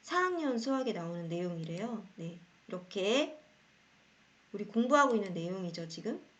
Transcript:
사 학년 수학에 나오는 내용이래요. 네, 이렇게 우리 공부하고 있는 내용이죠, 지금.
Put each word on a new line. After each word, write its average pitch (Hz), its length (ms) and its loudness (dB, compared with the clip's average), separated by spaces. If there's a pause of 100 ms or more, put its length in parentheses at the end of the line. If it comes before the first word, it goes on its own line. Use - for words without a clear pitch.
사 339 160 -2
학년 339 400 2
수학에 254 360 0
나오는 170 340 -4
내용이래요. 175 760 -4 (120)
네, 170 240 -10 (280)
이렇게 202 720 0 (1120)
우리 202 140 -6
공부하고 254 500 6
있는 196 180 0
내용이죠, 170 540 -4
지금. 165 320 -6 (200)